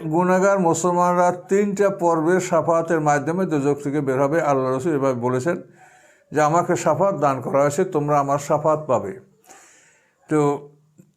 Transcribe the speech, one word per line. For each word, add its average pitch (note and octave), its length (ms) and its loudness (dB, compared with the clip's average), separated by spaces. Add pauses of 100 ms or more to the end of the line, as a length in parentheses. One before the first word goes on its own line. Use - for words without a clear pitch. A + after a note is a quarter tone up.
গুনাহগার F3+ 540 2
মুসলমানরা F3 760 2
তিনটা G3 580 0
পর্বের E3+ 500 0
শাফাতের E3 600 0
মাধ্যমে D3+ 460 0
দোজখ C#3+ 360 -2
থেকে D3 180 -4
বের C3 220 -2
হবে। D3 180 0
আল্লাহ C3+ 320 0
রাসূল C3+ 200 -2
এভাবে C3 280 0
বলেছেন B2+ 420 -2 (680)
যে, C#3 80 0
"আমাকে E3 360 2
শাফাত F3 380 0
দান C#3 260 0
করা C3+ 220 0
হয়েছে, D3 220 0
তোমরা D3 340 0
আমার C#3 200 0
শাফাত D3+ 480 0
পাবে।" G2+ 340 -2 (1080)
তো D3 400 0 (480)